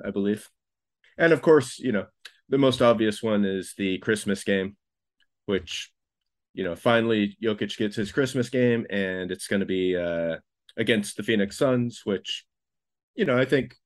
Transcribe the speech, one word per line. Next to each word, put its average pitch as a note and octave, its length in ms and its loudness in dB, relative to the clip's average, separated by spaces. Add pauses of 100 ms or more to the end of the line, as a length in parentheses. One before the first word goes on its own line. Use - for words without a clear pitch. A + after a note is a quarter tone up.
I G2+ 80 -6
believe. G2+ 380 -4 (680)
And E3 140 4
of D3+ 100 4
course, D3+ 380 4
you B2+ 120 -2
know, F#2+ 160 -2 (420)
the C3+ 80 2
most C3+ 240 4
obvious A2 420 4
one G#2+ 220 2
is F#2+ 320 -4
the F#2+ 220 -2
Christmas G2+ 440 -2
game, G2 320 -2 (720)
which, - 460 -4 (600)
you - 100 -8
know, E2+ 120 -4
finally A2+ 680 2
Jokic G#2+ 360 -4
gets G#2+ 180 -4
his G2+ 160 -4
Christmas B2+ 380 -2
game, A#2+ 400 0
and F#2 420 -4
it's - 160 -8
gonna G2+ 180 0
be, F#2 300 0
uh, E2+ 420 -2 (400)
against A2 400 -2
the G#2+ 60 -8
Phoenix G#2 340 -2
Suns, B2 460 -2
which, - 420 -6 (720)
you - 100 0
know, B2+ 120 2
I C3 80 4
think C3+ 300 -2 (100)